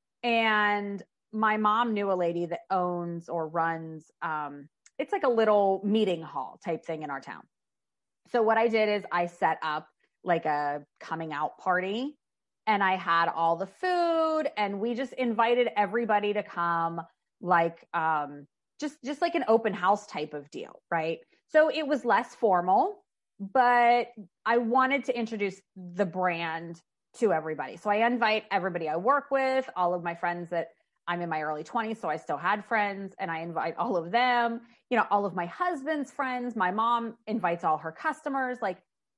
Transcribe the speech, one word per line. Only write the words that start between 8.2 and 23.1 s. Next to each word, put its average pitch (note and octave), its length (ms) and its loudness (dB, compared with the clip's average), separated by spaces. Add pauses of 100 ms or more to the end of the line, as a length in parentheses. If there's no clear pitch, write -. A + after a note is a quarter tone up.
So A#3+ 100 2
what A3 160 4
I A3+ 100 4
did G#3+ 220 2
is G#3 220 0
I F3 160 0
set E3 340 0
up, D#3 260 -4 (360)
like, E3+ 220 0
a D3 380 -2 (160)
coming D#3+ 340 -8
out D3 260 -4
party, G3 580 -2 (500)
and G3+ 160 2
I F#3+ 120 4
had E3+ 340 2
all E3 280 2
the F#3+ 100 -6
food, E4 760 0 (140)
and G3+ 220 -2
we A#3 140 -2
just B3+ 200 -6
invited A#3+ 640 2
everybody G#3 580 0
to G3+ 100 -2
come, E3+ 580 -2 (400)
like, E3+ 520 2
um, D3 540 -2 (320)
just, D4 240 -8
just C#4 180 -6
like F4 140 0
an C#4 120 0
open A3+ 260 4
house F#3 320 2
type D3+ 280 -6
of C#3+ 180 -10
deal, - 300 -12 (100)
right? E3 280 -2 (320)
So D#4 180 6
it D4+ 180 -2
was C4 180 0
less A3+ 300 2
formal, G3+ 680 2 (360)